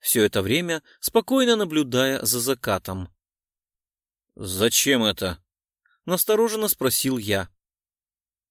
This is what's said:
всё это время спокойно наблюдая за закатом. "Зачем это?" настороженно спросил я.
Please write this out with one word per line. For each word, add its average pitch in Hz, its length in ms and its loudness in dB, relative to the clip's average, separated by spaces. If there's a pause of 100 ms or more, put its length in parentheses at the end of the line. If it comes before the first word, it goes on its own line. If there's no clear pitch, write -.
всё - 240 2
это 104 160 2
время 160 420 -2 (160)
спокойно 240 580 2
наблюдая 135 680 0
за 120 160 0
закатом. 95 760 -4 (1200)
"Зачем 110 680 0
это?" 95 400 -4 (600)
настороженно 214 640 0
спросил 131 500 -2
я. 98 320 -2 (1000)